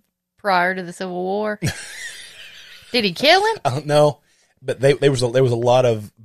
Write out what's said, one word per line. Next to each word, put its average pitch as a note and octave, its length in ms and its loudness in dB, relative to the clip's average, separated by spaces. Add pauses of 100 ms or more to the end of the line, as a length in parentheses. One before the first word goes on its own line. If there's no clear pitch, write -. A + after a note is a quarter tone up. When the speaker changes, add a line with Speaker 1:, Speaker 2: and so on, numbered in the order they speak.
(380)
Speaker 1:
prior F#3 360 0
to F#3 100 -6
the F3 100 -12
Civil F3+ 280 -8
War? G#3 380 -6 (640)
Speaker 2:
<laughs> - 680 -20
Speaker 1:
Did A#3+ 120 0
he G3 100 0
kill D#4+ 320 2
him? A4 200 -2
Speaker 2:
I C3+ 60 0
don't C3 140 -6
know. D3 360 2 (400)
But B2+ 180 -6
they, C3+ 140 4
there C#3 180 2
was B2 100 -2
a, B2 60 0
there B2 160 2
was B2 80 2
a A#2+ 60 0
lot B2 280 4
of A2 260 -2 (140)